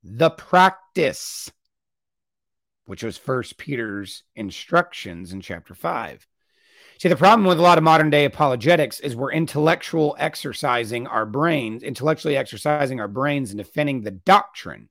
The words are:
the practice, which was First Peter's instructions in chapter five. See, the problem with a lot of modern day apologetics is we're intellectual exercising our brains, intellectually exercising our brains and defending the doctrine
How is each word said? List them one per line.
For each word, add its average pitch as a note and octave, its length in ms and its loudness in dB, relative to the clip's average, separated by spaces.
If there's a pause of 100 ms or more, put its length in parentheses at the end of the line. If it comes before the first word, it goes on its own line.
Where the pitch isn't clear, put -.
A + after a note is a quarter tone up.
the A2+ 260 2
practice, - 1200 0 (1300)
which F#2+ 180 -12
was A2+ 140 -8
First B2+ 400 -6
Peter's G#2+ 640 -8 (120)
instructions F#2 1000 -4
in F#2+ 80 -10
chapter - 320 -14
five. A#2 520 -8 (720)
See, F3 100 2
the F3 80 4
problem G#3 280 6
with F3 140 4
a E3+ 40 4
lot F3 140 8
of D#3 60 4
modern D#3 260 6
day D3 140 4
apologetics C#3 760 0
is B2 160 -6
we're - 160 -4
intellectual D#3 840 0
exercising A#2+ 920 -4
our A2 180 -2
brains, A#2+ 580 -2
intellectually D3 540 -2
exercising C3+ 640 -4
our G2+ 80 -6
brains C3+ 400 -4
and G2+ 80 -12
defending C3+ 440 -4
the G#2 100 -8
doctrine F#2 800 0